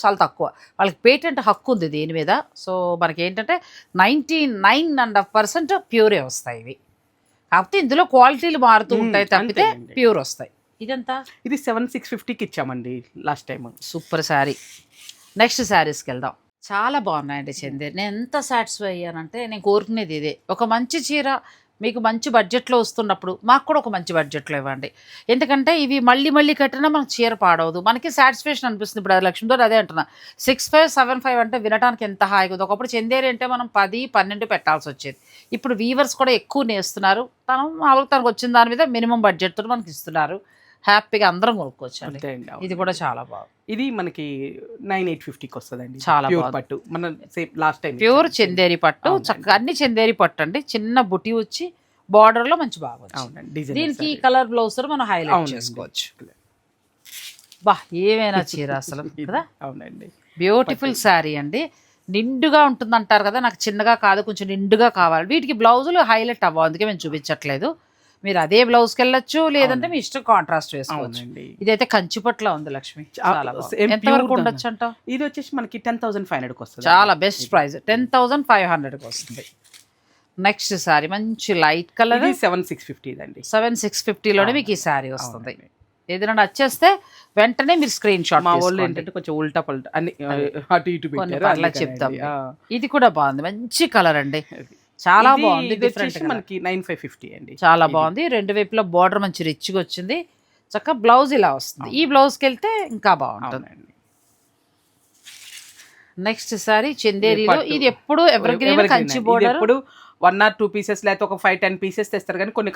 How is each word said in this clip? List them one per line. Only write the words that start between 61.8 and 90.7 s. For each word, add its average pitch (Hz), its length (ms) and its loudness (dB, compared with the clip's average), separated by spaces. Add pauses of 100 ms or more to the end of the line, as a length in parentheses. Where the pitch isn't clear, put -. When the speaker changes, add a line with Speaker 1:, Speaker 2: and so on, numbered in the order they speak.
Speaker 1:
నిండుగా 262 560 2
ఉంటుందంటారు 220 640 2
కదా, 208 140 -2
నాకు 240 200 -2
చిన్నగా 214 340 2 (100)
కాదు, 196 180 4
కొంచెం 202 260 -8
నిండుగా 196 420 4
కావాలి. 165 380 2
వీటికి 285 320 -2
బ్లౌజులు 269 480 4
హైలైట్ 226 400 0
అవ్వవు, 160 180 0
అందుకే 165 220 -4
మేము 185 140 -6
చూపించట్లేదు. 151 680 -6 (560)
మీరు 190 140 0
అదే 190 260 4
బ్లౌజ్కి 233 380 2
వెళ్ళొచ్చు, 262 460 0
లేదంటే 269 240 2
Speaker 2:
అవునండి. 262 160 -4
Speaker 1:
మీ 339 100 -4
ఇష్టం 247 240 -8
కాంట్రాస్ట్ 165 520 0
వేసుకోవచ్చు. 139 300 -8
Speaker 2:
అవునండి. 120 560 -14
Speaker 1:
ఇదైతే 214 240 0
కంచి 202 360 0
పట్టులో 214 340 -2
ఉంది 151 160 -10
లక్ష్మి, 139 320 -12
Speaker 2:
చా-, - 240 -6
Speaker 1:
చాలా 147 260 0
బాగుంది. - 240 -10
Speaker 2:
సేమ్ 214 160 2
Speaker 1:
ఎంతవరకు 254 340 2
Speaker 2:
ప్యూర్ 254 120 0
Speaker 1:
ఉండొచ్చు 226 180 0
Speaker 2:
దానా? 240 120 -6
Speaker 1:
అంటావు? 233 420 -8
Speaker 2:
ఇది 262 140 -4
వచ్చేసి 285 320 -10
మనకి 233 220 -8
టెన్ 233 200 -4
థౌజండ్ 202 280 -4
ఫైవ్ 151 120 -4
హండ్రెడ్కి 123 240 -12
వస్తుంది. 123 260 -6
Speaker 1:
చాలా 190 260 6
బెస్ట్ 190 260 -2
Speaker 2:
ఇది. 123 100 -10
Speaker 1:
ప్రైస్, 147 260 2 (120)
టెన్ 233 180 2
థౌజండ్ 262 380 2
ఫైవ్ 190 260 4
హండ్రెడ్కి 143 360 -4
వస్తుంది. 117 380 -14 (920)
నెక్స్ట్ 202 360 -2
సారీ 156 320 2
మంచి 214 480 -4
లైట్ 165 440 0
కలర్, 233 260 2
Speaker 2:
ఇది - 140 0
సెవెన్ 180 260 0
సిక్స్ - 200 -12
ఫిఫ్టీ - 260 -14
ఇదండి. 143 320 -16
Speaker 1:
సెవెన్ 226 340 0
సిక్స్ - 280 -6
ఫిఫ్టీలోనే 202 360 0
Speaker 2:
అవునండి. 240 180 2
Speaker 1:
మీకు 214 120 -2
ఈ 202 40 0
సారీ 139 360 -4
వస్తుంది. 127 400 -12
Speaker 2:
అవునండి. - 640 -14
Speaker 1:
ఏదైనా 208 180 -2
నచ్చేస్తే 269 680 4 (360)
వెంటనే 254 380 4
మీరు 294 160 2
స్క్రీన్ 190 340 0
షాట్ 156 200 4
Speaker 2:
మా 175 60 2
వాళ్ళు 175 100 4
Speaker 1:
తీసుకోండి. 185 220 0
Speaker 2:
ఏంటంటే 170 280 -4
కొంచెం 160 260 -8
ఉల్టా 156 240 -4
పల్టా 135 340 -8
అన్ని, 165 180 -4 (120)
ఆ, 143 80 -4
Speaker 1:
అదే. 143 200 -4 (180)